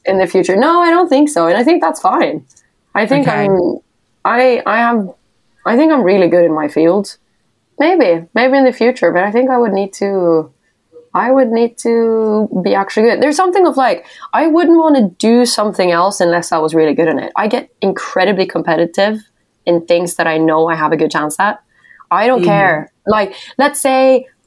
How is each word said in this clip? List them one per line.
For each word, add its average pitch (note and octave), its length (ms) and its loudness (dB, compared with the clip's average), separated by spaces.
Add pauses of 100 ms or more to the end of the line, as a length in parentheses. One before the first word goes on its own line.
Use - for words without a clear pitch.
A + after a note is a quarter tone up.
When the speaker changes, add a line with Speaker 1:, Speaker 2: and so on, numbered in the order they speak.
Speaker 1:
in F#3+ 120 0
the F#3 80 2
future. F#3 300 0
No, D#4+ 240 2
I E4+ 100 2
don't F4 180 2
think D4 200 2
so. A#3+ 180 0
And G#3+ 100 0
I A#3+ 80 0
think E4 180 2
that's D#4+ 180 -4
fine. E3+ 440 -2 (500)
I G#3+ 120 -2
think C#4 200 0
Speaker 2:
Okay. D#3+ 180 -2
Speaker 1:
I'm, F#3 340 0 (460)
I, A#3+ 420 2
I G3+ 120 0
have, A#3 320 -2 (560)
I A3 100 0
think D#4+ 160 4
I'm C4+ 100 2
really F#3 260 2
good E3+ 160 4
in E3 100 2
my D3+ 140 -4
field. F3 480 0 (600)
Maybe, A#3+ 560 0
maybe B3+ 220 2
in C4+ 80 2
the B3+ 80 2
future, A#3+ 400 0
but F3 120 0
I G#3 80 -4
think B3+ 180 0
I B3+ 80 0
would A#3 140 0
need G3 220 -4
to, F3 560 -2 (640)
I G#3+ 180 -2
would C4 180 2
need A#3 280 -2
to A3+ 720 0 (160)
be G3 100 0
actually G3 360 0
good. G3 120 -2
There's D4 140 0
something F#4 300 2
of, C#4+ 100 0
like, B3 300 -2 (260)
I C#4 140 0
wouldn't E4 320 4
wanna C#4+ 400 2
do A#3 260 4
something G#3 460 -2
else F3+ 300 0
unless E3+ 320 0
I E3 60 -2
was D#3 160 -2
really D#3+ 200 2
good D#3+ 140 0
in C#3+ 100 -2
it. - 180 -10
I G#3+ 120 -2
get - 220 -6 (120)
incredibly F#3+ 640 -2
competitive E3+ 720 -2 (480)
in E3+ 200 0
things F3 300 -2
that E3 100 -2
I D#3+ 120 -2
know D#3+ 300 0
I E3 60 -2
have D#3 180 -2
a D#3+ 40 -2
good D3+ 140 0
chance D3+ 300 -4
at. G3+ 200 -2 (500)
I G3 160 0
don't B3+ 140 2
Speaker 2:
Mm-hmm. F3 80 0
Speaker 1:
care. F3 440 0 (140)
Like, G3+ 280 -2 (240)
let's C#4 220 0
say, C4 460 2 (200)